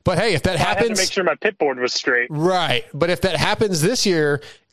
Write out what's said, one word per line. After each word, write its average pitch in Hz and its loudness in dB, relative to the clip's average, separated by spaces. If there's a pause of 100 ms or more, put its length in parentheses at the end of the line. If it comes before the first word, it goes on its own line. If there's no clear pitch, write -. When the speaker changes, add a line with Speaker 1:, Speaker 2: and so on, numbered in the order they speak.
Speaker 1:
But 175 2
hey, 208 2
if 139 0
that 180 0
Speaker 2:
I 160 -2
had 196 0
to - -2
Speaker 1:
happens 220 0
Speaker 2:
make 185 -2
sure 190 -2
my 160 2
pit - -2
board 131 0
was 123 -2
straight. 123 0
Speaker 1:
Right. 156 0 (100)
But 165 0
if 175 -2
that 185 0
happens 185 0
this 220 0
year 151 2 (320)